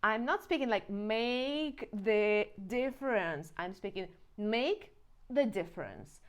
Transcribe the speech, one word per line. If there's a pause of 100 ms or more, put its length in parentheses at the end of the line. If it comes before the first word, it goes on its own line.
I'm
not
speaking
like,
Make
the (200)
difference.
I'm
speaking, (300)
Make (360)
the
difference.